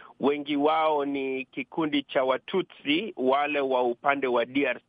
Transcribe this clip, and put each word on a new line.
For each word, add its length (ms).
Wengi 360
wao 480
ni 400
kikundi 580
cha 220
Watutsi 920
wale 440
wa 220
upande 440
wa 180
D 220
R 220